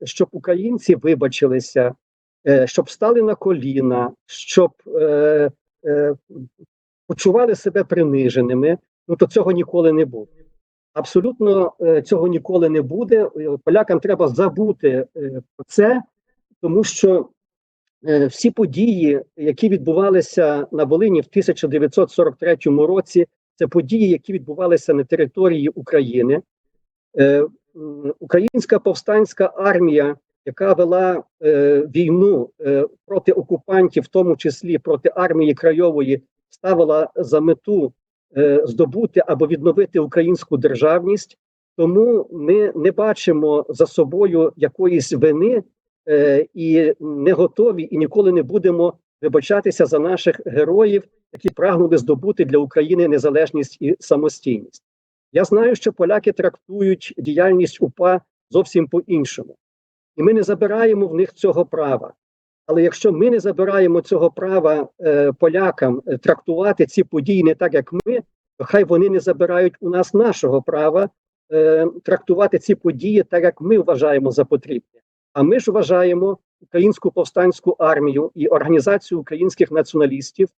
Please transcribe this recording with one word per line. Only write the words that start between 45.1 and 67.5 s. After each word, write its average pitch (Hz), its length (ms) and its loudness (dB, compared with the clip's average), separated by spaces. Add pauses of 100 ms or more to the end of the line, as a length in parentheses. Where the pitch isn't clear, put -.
вини 160 500 0 (460)
е, 147 440 2
і 160 460 0
не 147 340 -2
готові, 185 580 0
і 147 60 -4
ніколи 190 340 0
не 170 120 2
будемо 170 500 0 (280)
вибачатися 156 640 0
за 147 140 0
наших 175 460 -2
героїв, 190 580 0 (300)
які - 160 -6
прагнули 170 480 2
здобути 151 480 -2
для 135 120 0
України 156 500 0
незалежність 147 720 0
і 143 200 -2
самостійність. 143 840 -4 (500)
Я 180 120 2
знаю, 226 300 2
що - 180 -4
поляки 202 380 0
трактують 190 840 -4
діяльність 175 640 0
упа 180 400 0 (280)
зовсім 170 380 0
по-іншому. 160 680 -6 (600)
І 156 80 -4
ми 214 100 4
не 214 100 0
забираємо 208 640 0
в 160 80 -8
них 190 180 -2
цього 170 320 0
права. 143 480 -4 (520)
Але 165 180 2
якщо 175 280 0
ми 180 180 2
не 233 100 2
забираємо 190 640 0
цього 165 300 0
права, 156 560 -2 (140)
е, 143 300 2
полякам, 160 760 0
е, 139 100 -4
трактувати 175 680 0
ці 180 180 -2
події 175 400 -2
не 160 120 2